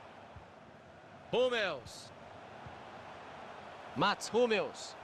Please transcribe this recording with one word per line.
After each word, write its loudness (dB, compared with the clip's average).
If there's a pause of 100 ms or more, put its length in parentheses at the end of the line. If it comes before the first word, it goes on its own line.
(1300)
Hummels. 4 (1800)
Mats 4
Hummels. 4